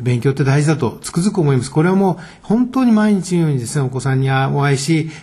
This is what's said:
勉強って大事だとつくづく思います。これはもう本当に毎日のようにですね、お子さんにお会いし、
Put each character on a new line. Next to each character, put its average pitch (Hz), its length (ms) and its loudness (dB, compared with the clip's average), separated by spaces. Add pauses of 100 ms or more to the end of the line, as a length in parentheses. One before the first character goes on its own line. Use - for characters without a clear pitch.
勉 120 200 0
強 139 100 0
っ - 20 0
て 143 100 -2
大 139 180 2
事 147 60 2
だ 160 80 2
と 127 260 -2
つ - 100 -12
く - 100 -4
づ 196 100 0
く - 80 -2
思 139 140 2
い 131 40 2
ま 117 60 -2
す。 - 60 -10
こ 156 140 0
れ 180 60 2
は 190 60 2
も 196 180 2
う - 40 -12 (240)
本 247 280 0
当 262 140 0
に 240 80 4
毎 214 220 4
日 175 220 -2
の 170 80 2
よ 156 60 2
う - 20 2
に 131 80 0
で 113 80 -6
す 147 100 -4
ね、 139 80 0
お 123 40 -2
子 127 100 -6
さ 131 160 0
ん 131 60 0
に 135 100 0
お 139 320 0
会 143 120 2
い - 40 2
し、 160 320 -2 (120)